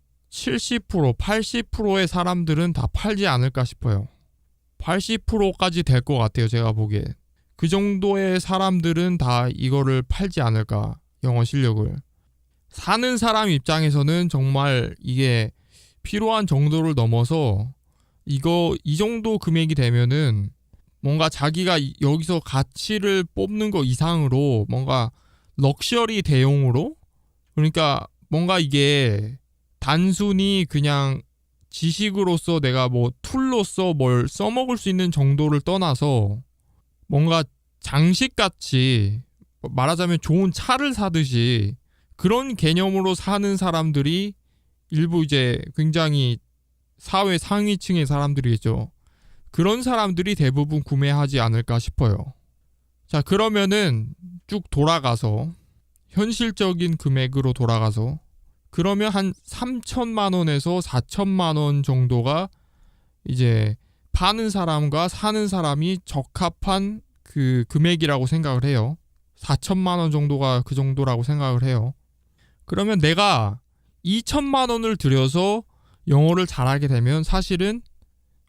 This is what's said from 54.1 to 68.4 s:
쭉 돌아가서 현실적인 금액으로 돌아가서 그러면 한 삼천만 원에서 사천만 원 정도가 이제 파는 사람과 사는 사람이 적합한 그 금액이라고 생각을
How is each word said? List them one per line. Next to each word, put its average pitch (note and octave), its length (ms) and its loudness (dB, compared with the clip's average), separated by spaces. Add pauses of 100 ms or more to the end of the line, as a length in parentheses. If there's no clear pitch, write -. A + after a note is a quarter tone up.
쭉 G3+ 220 -6
돌아가서 C3+ 840 0 (560)
현실적인 F#3+ 880 0
금액으로 C3 560 0
돌아가서 A2+ 640 0 (520)
그러면 G3+ 400 0
한 F#3+ 220 -2 (120)
삼천만 A#3 880 -4
원에서 E3+ 480 0
사천만 F3+ 760 -2
원 C#3+ 240 0
정도가 C3 680 0 (760)
이제 A#2 500 2 (360)
파는 G#3+ 400 0
사람과 D#3+ 560 0
사는 G#3+ 400 -2
사람이 F3 580 -2
적합한 G3 960 -4 (220)
그 B2+ 460 0
금액이라고 D3+ 580 2
생각을 C#3 380 0